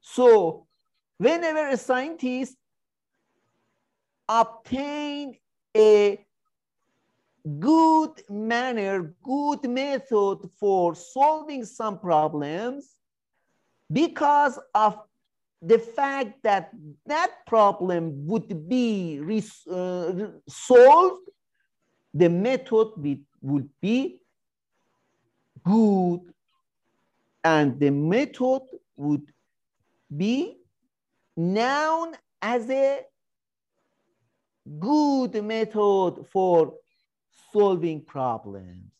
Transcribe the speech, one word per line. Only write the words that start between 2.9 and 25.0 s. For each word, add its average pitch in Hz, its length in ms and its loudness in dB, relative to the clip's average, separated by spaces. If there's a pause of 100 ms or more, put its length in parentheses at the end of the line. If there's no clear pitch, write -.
obtain 285 1080 -4 (400)
a 208 480 4 (1300)
good 311 720 2
manner, 208 920 -4
good 285 460 -4
method 240 720 -2 (220)
for 185 340 0
solving 294 720 -2
some 214 340 -10
problems, 165 960 -4 (960)
because 294 680 0 (160)
of 214 260 0 (640)
the 208 160 4
fact 269 640 -6
that 196 280 -2 (360)
that 330 400 -6
problem 175 800 0
would 170 420 -6
be 202 520 -2
res-, 214 460 -8
uh, 180 640 -6 (180)
solved, 294 800 6 (840)
the 170 140 4
method 220 680 -2
would, 139 280 -8 (160)
would 139 280 -4 (120)
be 254 400 -4 (1400)